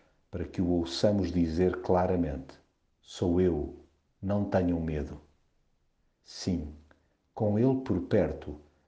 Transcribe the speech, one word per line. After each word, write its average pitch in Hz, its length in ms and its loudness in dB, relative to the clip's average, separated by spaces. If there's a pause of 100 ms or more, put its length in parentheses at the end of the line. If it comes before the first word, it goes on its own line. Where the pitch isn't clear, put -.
(320)
para 85 140 -6
que - 160 -6
o 87 80 2
ouçamos 87 600 2
dizer 87 520 2
claramente: 87 760 0 (440)
"Sou 90 400 0
eu, 80 340 0 (460)
não 101 240 0
tenham 90 340 2
medo." 76 400 -4 (1040)
Sim, 78 500 -6 (600)
com 104 260 0
ele 131 220 2
por 92 220 0
perto, 80 540 0 (300)